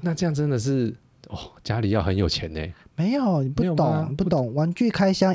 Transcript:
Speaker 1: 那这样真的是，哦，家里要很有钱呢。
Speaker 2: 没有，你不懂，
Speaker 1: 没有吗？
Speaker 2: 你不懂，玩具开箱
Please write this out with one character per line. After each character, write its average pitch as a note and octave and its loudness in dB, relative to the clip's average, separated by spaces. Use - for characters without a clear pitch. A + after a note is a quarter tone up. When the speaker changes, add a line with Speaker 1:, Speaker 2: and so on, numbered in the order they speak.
Speaker 1:
那 E3+ -2
这 F3+ -2
样 D#3+ 0
真 D3 0
的 C3 0
是， B2+ 0
哦， - -10
家 G#2+ -2
里 G2+ 2
要 G#2 2
很 F#2+ 2
有 F#2+ 2
钱 D#2+ -4
呢。 D#2 -8
Speaker 2:
没 F#3+ 0
有， G#3 2
你 C3+ 0
不 C#3+ -2
懂， - -
Speaker 1:
没 F#3 0
有 E3 -2
吗？ D#3 2
Speaker 2:
你 C#3 -6
不 F#3+ -2
懂， B2+ 0
玩 D#3+ 0
具 A#3 0
开 G3 2
箱 F#3+ 2